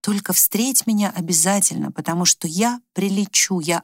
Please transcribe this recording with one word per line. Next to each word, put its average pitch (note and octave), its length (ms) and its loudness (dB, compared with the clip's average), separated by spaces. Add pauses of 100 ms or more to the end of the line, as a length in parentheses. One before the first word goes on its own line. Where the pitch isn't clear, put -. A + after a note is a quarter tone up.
"Только G3+ 300 -2
встреть A#3 540 2
меня G#3 240 2
обязательно, F3+ 800 0
потому E3 360 -2
что - 200 0
я A3+ 340 0 (120)
прилечу, G3 680 0
я E3+ 240 0